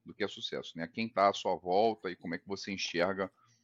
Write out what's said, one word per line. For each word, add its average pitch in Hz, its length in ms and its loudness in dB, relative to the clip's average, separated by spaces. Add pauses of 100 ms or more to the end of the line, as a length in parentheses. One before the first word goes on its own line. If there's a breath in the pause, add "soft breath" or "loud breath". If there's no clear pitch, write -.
do - 100 -16
que - 80 -6
é 98 60 2
sucesso, - 480 -8
né? 82 100 -6
Quem 113 220 -4
tá 98 200 6
à 98 40 6
sua 95 240 -2
volta 95 540 2
e 87 60 -8
como 85 180 -6
é 85 40 -4
que - 80 -20
você 98 260 -6
enxerga 92 580 0 (340)